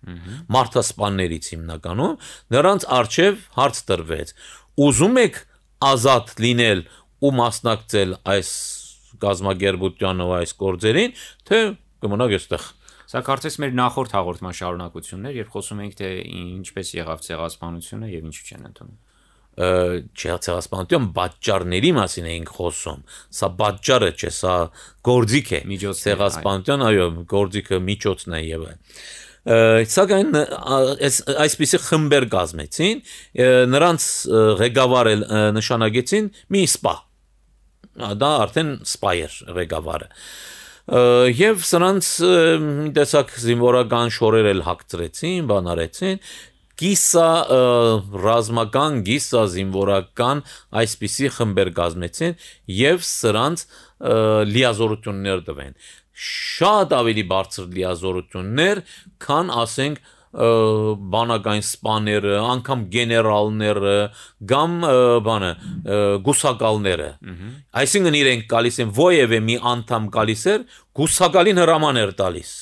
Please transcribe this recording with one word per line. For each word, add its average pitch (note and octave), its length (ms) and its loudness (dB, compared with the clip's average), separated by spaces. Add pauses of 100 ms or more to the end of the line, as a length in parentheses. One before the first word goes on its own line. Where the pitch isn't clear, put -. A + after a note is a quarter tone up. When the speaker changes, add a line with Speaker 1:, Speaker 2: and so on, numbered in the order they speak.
Speaker 1:
Մհմ։ F2+ 460 -16
Speaker 2:
մարդասպաններից G2+ 1000 0
հիմնականում, E2+ 680 -6 (320)
նրանց E3 420 2
առջև E3 600 2
հարց C3+ 320 0
տրվեց. D#2+ 520 -6 (380)
«Ուզում D3 480 4
եք G#3+ 160 2 (460)
ազատ C3 520 2
լինել A#2 460 2 (420)
ու C#3 100 4
մասնակցել A2 920 0
այս F#2+ 280 0 (680)
կազմակերպությանը F#2+ 1080 -2
ու F2+ 80 -2
այս F2 220 -4
գործերին, A2 580 0 (280)
թե A3 180 0 (380)
կմնաք G#2+ 360 0
այստեղ»։ - 320 -6 (360)
Speaker 1:
Սա - 200 -8
կարծես C#3 360 -4
մեր C#3 160 -4
նախորդ B2 400 -2
հաղորդման F2+ 420 -4
շարունակությունն F2+ 760 -10
էր, C#3 80 -12
երբ G#2+ 140 -10
խոսում G#2 300 -10
էինք, G2+ 140 -12
թե G2 120 -10 (220)
ինչպես F2+ 640 -12
եղավ E2 300 -8
ցեղասպանությունը E2+ 880 -10
և E2 140 -12
ինչու D#2+ 240 -16
չեն - 160 -20
ընդունում։ - 380 -20 (500)
Speaker 2:
Ը, F2+ 160 -4 (400)
չէ, E2+ 320 -8
ցեղասպանության F#2 720 -4
պատճառների F2+ 840 -2
մասին F#2 380 -2
էինք E2 200 -10
խոսում։ E2 540 -8 (240)
Սա - 240 -4
պատճառը G#2 580 0
չէ, E2 240 -8
սա F#2 200 -2 (480)
գործիք A#2+ 500 2
է։ D#2+ 120 -2
Speaker 1:
Միջոցն G2 380 -8
է, - 60 -8
Speaker 2:
Ցեղասպանության, G2 800 -2
այո, G2 180 4 (200)
գործիքը G2 540 -2
միջոցն F#2 540 -4
է D#2+ 80 -6
և D#2+ 240 -8
այլն։ D#2+ 160 -20 (600)
Ը, A2+ 180 4 (220)
սակայն, F#3 500 2
ա, C#3 480 -2 (160)
այս, C#3 240 -2 (140)
այսպիսի D3+ 460 0
խմբեր D3 480 2
կազմեցին, F#2 760 -4 (300)
ը, B2 140 4 (180)
նրանց, D3+ 420 2 (140)
ը, A2 220 4 (100)
ղեկավարել, A#2+ 720 2
ը, G#2+ 260 0
նշանակեցին A#2 840 0 (140)
մի G3 180 0
սպա։ - 320 -2 (960)
Ա, G#2 200 -10
դա B2+ 240 0
արդեն C#3+ 360 -2 (100)
սպա - 340 -4
էր D#2 220 -8 (120)
ղեկավարը։ E2 600 -6 (720)
Ը, B2 220 2 (260)
և F#3+ 300 4
սրանց, F3+ 480 2 (100)
ը, F3 140 4 (260)
մի D3+ 340 -2
տեսակ C#3+ 440 2
զինվորական A#2+ 760 2
շորեր A2 380 4
էլ F#2+ 140 0
հագցրեցին, F2 840 -6
բան G2 240 0
արեցին, F2 480 -4 (600)
կիսա, E3+ 500 2 (140)
ը, C3 180 4 (560)
ռազմական, A#2 840 0
կիսա A2+ 440 0
զինվորական G2 960 -2 (280)
այսպիսի A2+ 600 -2
խմբեր G2 420 0
կազմեցին F2 640 -4 (360)
և C#3+ 340 2
սրանց, A#2+ 600 -2
ը, - 520 -6 (280)
լիազորություններ G#2 1000 -2
տվեն։ C#2 340 -14 (340)
Շատ - 840 0
ավելի A2+ 300 0
բարձր F#2 460 -4
լիազորություններ, F#2 1120 -2 (340)
քան, D#3+ 360 -2
ասենք, C3 500 -4 (320)
ը, A#2 160 2 (560)
բանակային G#2+ 580 -2
սպաները, G#2 760 -2
անգամ B2 480 -2
գեներալները, G#2+ 1080 0 (460)
կամ, D3 380 0
ը, D#3+ 140 2 (260)
բանը, G#2 300 -2
ը, - 480 -6 (220)
գուսակալները։ G#2+ 880 0 (100)
Speaker 1:
Մհմ։ G2 360 -16 (160)
Speaker 2:
Այսինքն D3 480 2
իրենք B2+ 260 2
գալիս A#2+ 340 0
են, A2 140 -2
ովևէ C3 460 4
մի A2+ 220 0
անդամ A#2 480 -2
գալիս G#2+ 360 -2
էր, G#3+ 220 0 (280)
գուսակալին F3+ 680 4
հրաման D3+ 380 4
էր G2 120 0
տալիս F2 480 -4